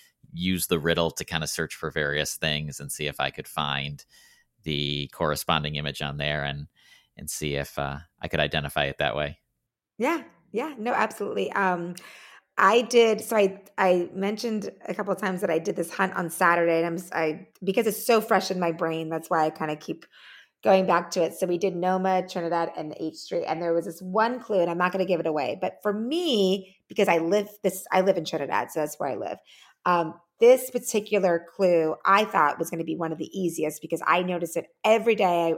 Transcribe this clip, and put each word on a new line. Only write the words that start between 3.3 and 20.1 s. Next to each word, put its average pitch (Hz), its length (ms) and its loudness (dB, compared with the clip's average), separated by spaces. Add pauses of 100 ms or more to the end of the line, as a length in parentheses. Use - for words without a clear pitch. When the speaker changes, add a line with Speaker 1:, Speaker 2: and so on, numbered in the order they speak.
Speaker 1:
find 71 560 -6 (600)
the 71 500 -4
corresponding 76 600 -2
image 73 260 -6
on 71 160 -6
there 73 260 -2
and, 71 220 -6 (500)
and - 140 -12
see 76 280 -4
if, 71 200 -6
uh, 71 200 -4 (220)
I - 80 -8
could - 120 -2
identify 73 460 0
it 69 120 -6
that 67 180 0
way. 73 220 -4 (640)
Speaker 2:
Yeah, 277 240 -2 (280)
yeah, 285 280 -6
no, 226 140 -4
absolutely. 202 580 -2
Um, 180 420 0 (640)
I 214 240 6
did, 226 400 4
so - 160 0
I, 190 220 2 (180)
I 180 360 4
mentioned 214 560 -4 (160)
a - 80 -6
couple 196 200 -4
of - 60 -4
times 185 220 -2
that 208 80 0
I 160 80 2
did 165 200 -2
this 170 120 -2
hunt 190 260 -2
on 175 140 -4
Saturday, 170 480 4
and 165 80 2
I'm 170 100 -2
s-, 180 160 -10
I, 160 360 -2 (160)
because 196 240 0
it's 208 180 -4
so 226 140 4
fresh 214 320 2
in 180 80 -2
my 170 140 0
brain, 160 360 -4
that's 160 200 -6
why 160 160 2
I 160 40 0
kinda 156 280 -4
keep 165 280 -12 (560)